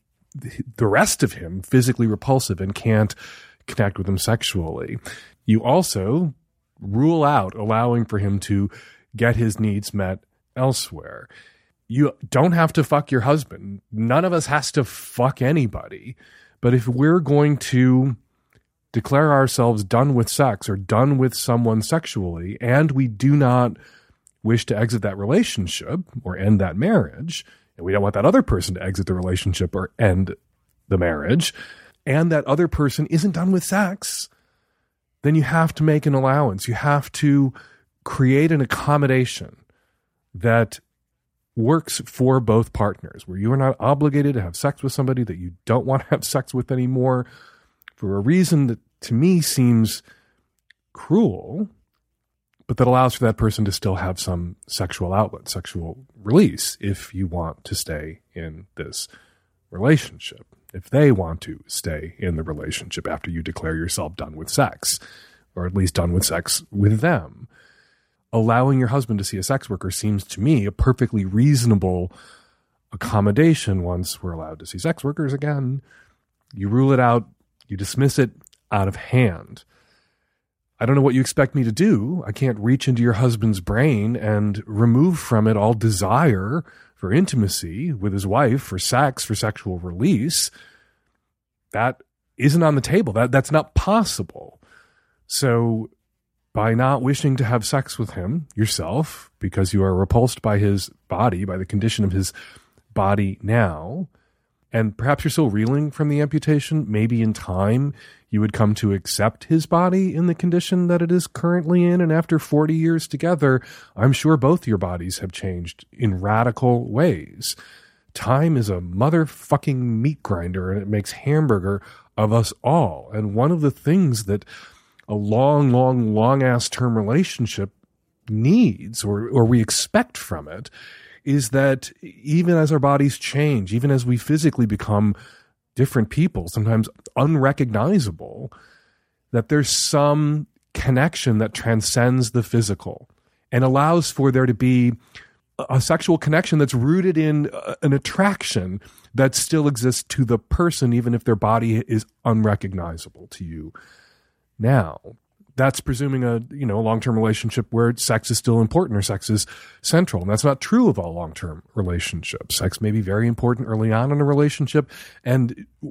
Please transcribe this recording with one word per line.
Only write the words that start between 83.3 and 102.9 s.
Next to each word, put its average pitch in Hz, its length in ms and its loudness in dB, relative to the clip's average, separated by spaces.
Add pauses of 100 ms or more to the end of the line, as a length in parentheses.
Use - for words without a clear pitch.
brain 113 560 0
and 107 500 0
remove 117 520 4
from 110 280 2
it 110 100 4
all 107 180 4
desire 110 920 0 (320)
for 95 160 -4
intimacy 123 800 0
with 101 200 -4
his 98 140 -4
wife, 127 360 2
for 92 160 -10
sex, 131 460 0
for 110 100 -4
sexual 101 440 -6
release. 104 720 -2 (1200)
That 120 300 -2 (340)
isn't 147 260 4
on 156 120 4
the 139 60 2
table. 151 320 0
That, 113 180 2
that's 135 220 0
not 156 220 0
possible. - 840 -2 (680)
So 117 640 0 (640)
by 113 220 0
not 127 280 2
wishing 135 340 0
to 120 80 -2
have 113 200 0
sex - 340 -4
with 110 120 -6
him 123 440 -6
yourself, 107 840 -4
because 95 340 -2
you 98 100 2
are 95 120 2
repulsed 117 480 2
by 104 160 0
his 101 320 0 (180)
body, 104 360 0
by 92 120 -6
the 95 100 -6
condition 107 380 -2
of 92 80 0
his 95 200 -2 (600)